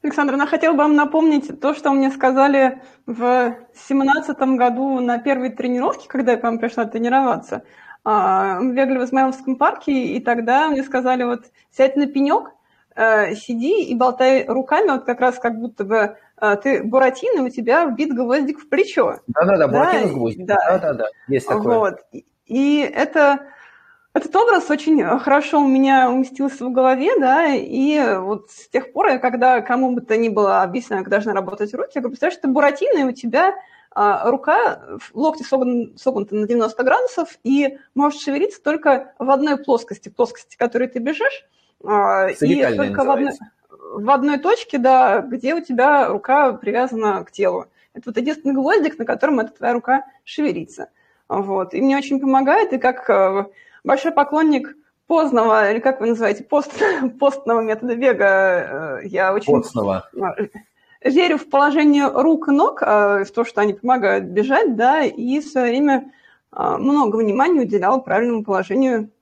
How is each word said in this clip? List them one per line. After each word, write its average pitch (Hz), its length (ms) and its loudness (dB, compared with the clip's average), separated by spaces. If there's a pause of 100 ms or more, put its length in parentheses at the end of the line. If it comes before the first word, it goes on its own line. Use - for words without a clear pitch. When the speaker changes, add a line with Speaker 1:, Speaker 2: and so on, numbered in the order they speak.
Speaker 1:
Александр, 285 360 -2
ну, 285 60 0
я 285 40 -2
хотела 320 240 2
бы 294 80 2
вам 302 160 4
напомнить 294 640 0
то, 277 140 -2
что 285 180 -2
мне 269 180 2
сказали 269 720 2 (240)
в 240 520 0 (180)
семнадцатом 277 800 0
году 254 460 0
на 240 160 -2
первой 254 320 -2
тренировке, 254 580 -4
когда 254 260 0
я 233 40 0
к 240 60 -8
вам 233 140 -2
пришла 233 280 -4
тренироваться. 240 800 -2 (420)
А, 190 560 0
мы 254 120 -2
бегали 262 260 0
в 247 40 -2
Измайловском 262 540 -2
парке, - 340 0
и 247 300 -2
тогда 240 480 0
мне 269 140 -2
сказали: 254 400 -2
«Вот 240 180 -4 (300)
сядь 269 260 2
на 285 100 2
пенек, 285 440 -2 (440)
э, 214 400 2
сиди 254 480 -2
и - 100 -4
болтай 254 520 2
руками, 294 440 0
вот 254 140 -2
как 247 160 -4
раз 247 180 0
как 233 220 -4
будто 226 240 -8
бы, 208 320 -2 (260)
э, 208 220 2
ты 269 180 0
Буратино, 262 640 0
у 247 60 -4
тебя 262 360 0
вбит 285 300 -4
гвоздик 269 460 -2
в - 80 -20
плечо». - 580 0
Speaker 2:
Да-да-да, 160 400 2
Speaker 1:
Да, - 120 2
Speaker 2:
Буратино 311 280 2
с 156 40 -2
гвоздиком. 123 340 -4
Speaker 1:
да. 202 200 0
Speaker 2:
Да-да-да, 160 400 0 (220)
есть 131 180 -2
такое. 214 320 0
Speaker 1:
Вот. 196 180 0 (180)
И, - 120 -18 (200)
и 277 340 0
это, 285 680 0 (680)
этот - 200 -4
образ 427 380 2
очень, 302 300 2
э, 214 180 0
хорошо 285 400 2
у 285 80 4
меня 262 420 4
уместился 262 560 -4
в 254 60 -6
голове, 262 480 2
да, 277 340 2
и 262 640 0
вот 196 320 -6
с - 200 -20
тех 262 240 -4
пор 403 160 2
я, 254 100 2
когда 247 420 2
кому 254 300 0
бы 240 80 -2
то 220 160 -2
ни 226 140 2
было 196 340 2
объясняю, 190 400 -4
как 190 80 -4
должны 208 220 0
работать 196 400 -6
руки, 427 220 -8
я 285 60 -4
говорю: 247 100 -6
«Представляешь, 359 300 -4
ты 285 60 -2
Буратино, 294 520 2
и 277 40 0
у 262 80 -2
тебя, 277 440 0 (360)
а, 202 380 0
рука, 285 720 -2
в - 160 -20
локте 214 280 -2
согн-, 247 540 -2
согнута 208 380 -4
на 214 120 -2
девяносто 226 360 0
градусов, 359 600 0
и 277 340 0 (180)
может 285 240 0
шевелиться 294 420 -4
только 294 580 0
в 247 120 -4
одной 277 260 2
плоскости, 233 520 -4
плоскости, - 480 -4
которой 247 300 -2
ты 247 120 -8
бежишь, 311 460 -4 (380)
а, 196 460 0
и 175 60 -6
Speaker 2:
Церебральная 269 520 0
Speaker 1:
только 101 120 -4
в 262 120 0
одной, 277 140 2
Speaker 2:
называется. - 260 -8 (180)
Speaker 1:
в 208 400 -10
одной 277 300 2
точке, 349 400 -2
да, 254 420 4
где 269 340 -4
у 339 60 -4
тебя 269 460 2
рука 254 460 2
привязана 220 680 -2
к - 80 -20
телу. 185 360 -2 (260)
Это - 160 -16
вот - 80 -6
единственный 277 360 -4
гвоздик, 302 460 0
на 233 60 -4
котором 294 340 0
эта - 140 -6
твоя - 200 -4
рука 254 320 -2 (180)
шевелится». - 680 -6 (380)
Вот. 190 460 -4
И 202 80 -2
мне 269 160 2
очень 277 220 -4
помогает, 269 540 2
и 262 40 -4
как, 247 320 -2
э, 196 360 2 (380)
большой 285 280 0
поклонник 294 640 0 (320)
позднего, 226 640 2
или 226 80 0
как 262 200 0
вы 214 80 -2
называете, 220 360 -2
пост-, 294 300 -2
<laughs> 294 460 -2
постного 269 420 0
метода 226 340 -4
бега, 190 1040 0
э, - 60 -12
я 190 260 -2
очень 214 200 0
Speaker 2:
Постного. 101 560 -2 (960)
Speaker 1:
верю 311 340 2
в - 120 -10
положение 285 580 4
рук 320 420 0
и - 20 4
ног, 311 300 2
э, 202 420 2
в 196 80 -10
то, 226 140 -2
что - 160 -4
они 208 120 2
помогают 202 520 0
бежать, 247 500 0
да, 262 280 2
и 254 360 -2
в 285 60 -10
свое 254 220 -2
время, 269 440 0 (400)
э, - 260 -4
много 262 380 0
внимания 254 460 2
уделяла 208 380 0
правильному 233 440 -2
положению 214 640 -2 (120)